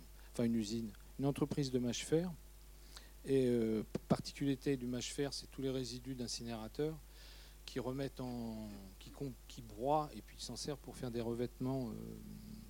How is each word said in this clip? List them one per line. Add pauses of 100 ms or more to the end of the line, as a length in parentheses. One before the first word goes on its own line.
(320)
enfin
une
usine, (280)
une
entreprise
de
mâche
fer. (920)
Et,
euh, (240)
particularité
du
mâche
fer,
c'est
tous
les
résidus
d'incinérateurs (640)
qui
remettent
en, (300)
qui
com-, (140)
qui
broient
et
puis
qui
s'en
servent
pour
faire
des
revêtements,
euh, (760)